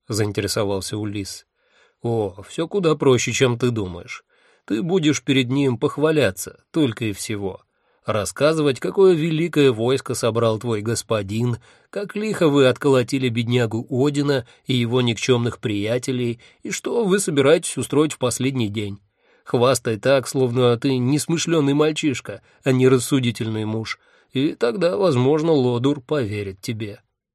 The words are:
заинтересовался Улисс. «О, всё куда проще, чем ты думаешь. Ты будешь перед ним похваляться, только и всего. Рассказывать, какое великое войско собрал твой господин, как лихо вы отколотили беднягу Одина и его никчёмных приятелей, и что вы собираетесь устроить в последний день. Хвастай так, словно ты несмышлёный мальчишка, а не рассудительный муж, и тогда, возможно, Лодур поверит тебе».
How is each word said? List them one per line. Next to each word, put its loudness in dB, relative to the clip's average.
заинтересовался -2
Улисс. -8
«О, -4
всё -6
куда -2
проще, 2
чем 2
ты 0
думаешь. -8
Ты -4
будешь 0
перед 2
ним 0
похваляться, -2
только 0
и -2
всего. -8
Рассказывать, 0
какое 4
великое 2
войско -2
собрал 0
твой -4
господин, -2
как -8
лихо 0
вы 6
отколотили 0
беднягу 0
Одина 0
и -2
его 0
никчёмных 0
приятелей, -4
и -8
что -4
вы 2
собираетесь 2
устроить 0
в -18
последний -2
день. -8
Хвастай 0
так, 2
словно 2
ты 0
несмышлёный 0
мальчишка, -2
а 2
не 6
рассудительный 0
муж, -6
и -2
тогда, 0
возможно, 2
Лодур 2
поверит -4
тебе». -8